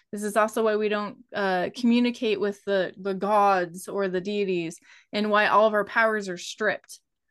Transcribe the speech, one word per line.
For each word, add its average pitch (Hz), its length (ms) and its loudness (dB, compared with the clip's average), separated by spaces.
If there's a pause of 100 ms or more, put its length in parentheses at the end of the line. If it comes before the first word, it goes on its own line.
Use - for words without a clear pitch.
(120)
This 208 120 -8
is 208 120 -6
also 220 280 2
why 214 120 2
we 214 140 0
don't, 208 280 -4 (180)
uh, 185 400 0
communicate 240 640 2
with 202 260 -4
the, 196 340 0
the 190 140 -4
gods 190 720 2
or 196 200 -2
the 185 140 -2
deities, 185 580 -4 (340)
and 214 160 -2
why 208 180 4
all 214 200 6
of 214 60 2
our 208 120 0
powers 214 440 0
are 175 80 -8
stripped - 640 -6 (320)